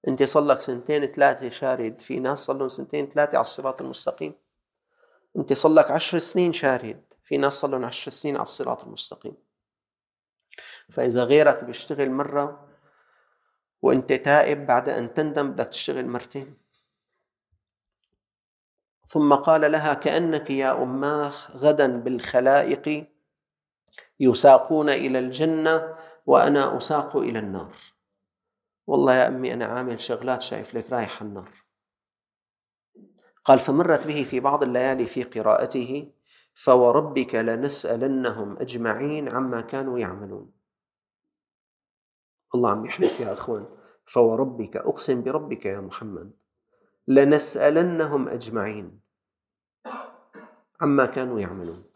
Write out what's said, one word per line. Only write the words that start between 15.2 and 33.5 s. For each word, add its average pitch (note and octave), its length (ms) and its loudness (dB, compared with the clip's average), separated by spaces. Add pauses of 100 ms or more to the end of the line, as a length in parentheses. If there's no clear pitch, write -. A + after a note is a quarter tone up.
بدك A#2 180 -6
تشتغل C3 380 -6
مرتين. C3+ 500 -12 (2500)
ثم D3 280 4
قال D3+ 380 4
لها: D3+ 220 0
"كأنك D3+ 560 -2
يا C3+ 320 0
أماه C#3+ 500 -4 (180)
غداً C3+ 500 4
بالخلائق C3+ 1080 0 (1120)
يساقون C#3 680 6
إلى C3 300 0
الجنة D#3+ 800 0 (300)
وأنا C#3 500 4
أساق D3 400 -4
إلى A#2 220 -2
النار." F#2+ 380 -10 (1080)
والله C#3 280 2
يا B2+ 140 4
أمي B2+ 260 -6
أنا A#2+ 120 -4
عامل A#2+ 340 -6
شغلات، B2 420 -6
شايف G#2+ 320 -10
لك A2+ 160 -8
رايح A2+ 320 -6
النار. G2+ 280 -14 (1900)
قال: B2+ 160 8